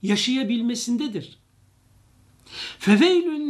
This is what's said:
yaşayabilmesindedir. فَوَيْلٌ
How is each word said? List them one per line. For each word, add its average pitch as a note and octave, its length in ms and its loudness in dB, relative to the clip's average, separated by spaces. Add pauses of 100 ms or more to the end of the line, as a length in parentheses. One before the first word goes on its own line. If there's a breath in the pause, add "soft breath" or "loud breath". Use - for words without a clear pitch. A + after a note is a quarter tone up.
yaşayabilmesindedir. A#3 1400 -2 (1400 loud breath)
فَوَيْلٌ E4+ 480 4 (220)